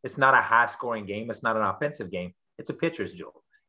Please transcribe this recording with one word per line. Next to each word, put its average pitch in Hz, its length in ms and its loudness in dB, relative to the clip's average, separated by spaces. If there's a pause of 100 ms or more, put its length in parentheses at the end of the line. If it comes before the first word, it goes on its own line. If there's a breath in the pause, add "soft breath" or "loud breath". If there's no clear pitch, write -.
It's - 140 -10
not 135 180 6
a 113 60 8
high 117 260 4
scoring 113 380 -6
game. 104 240 -6
It's 107 140 -8
not 113 140 0
an 107 60 2
offensive 98 480 -2
game. 90 220 -6 (260)
It's - 100 -8
a - 40 -8
pitcher's 110 400 -4
duel. - 300 -16 (260)